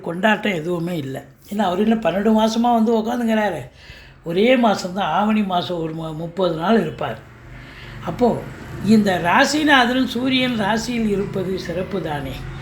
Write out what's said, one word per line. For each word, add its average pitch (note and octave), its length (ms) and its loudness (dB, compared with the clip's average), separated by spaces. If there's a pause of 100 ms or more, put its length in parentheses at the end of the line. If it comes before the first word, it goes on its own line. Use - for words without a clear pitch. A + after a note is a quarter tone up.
கொண்டாட்டம் F#3+ 580 0
எதுவுமே F3 380 -4
இல்லை. C3+ 260 -6 (260)
ஏன்னா G#3 100 -6
அவர் F#3 220 0
என்ன A3 140 4
பன்னெண்டு G#3 380 0
மாதமாக A3+ 440 4
வந்து A3+ 220 4
உக்காந்துங்கிறாரு, A3 640 0 (600)
ஒரே G3+ 320 4
மாதம்தான், F#3+ 560 0
ஆவணி G#3+ 300 2
மாதம் F3+ 380 -2
ஒரு D#3+ 140 -4
மு-, D#3+ 220 -8
முப்பது E3+ 400 -2
நாள் G3 240 2
இருப்பார். C#3 380 -6 (880)
அப்போது E3+ 380 0 (420)
இந்த G3+ 240 6 (140)
ராசிநாதன் C4 840 4
சூரியன் B3+ 500 0
ராசியில் A3 520 0
இருப்பது F#3+ 500 -2
சிறப்பு F3+ 420 -4
தானே. C#3+ 360 -6 (240)